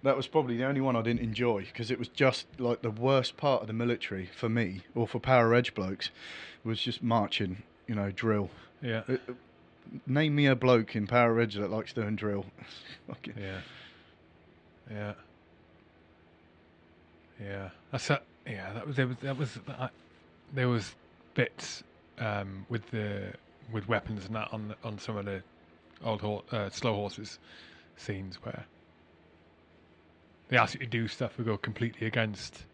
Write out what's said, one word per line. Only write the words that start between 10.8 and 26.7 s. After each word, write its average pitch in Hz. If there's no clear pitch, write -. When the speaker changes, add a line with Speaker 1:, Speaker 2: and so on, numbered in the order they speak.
Speaker 1:
in 104
Power 120
Reg 113
that 101
likes 107
doing 110
drill. 101
<laughs> -
Fucking -
Speaker 2:
Yeah. 95
Yeah. 104
Yeah. 98
That's -
a, 139
yeah, 98
that 117
was, 143
there 131
was, 123
that 139
was, 139
I, 127
there 127
was 113
bits, -
um, 101
with 113
the, 101
with 104
weapons 104
and 107
that 110
on 107
the, 107
on 107
some 110
of 101
the 98
old 110
hor-, 104
uh, 104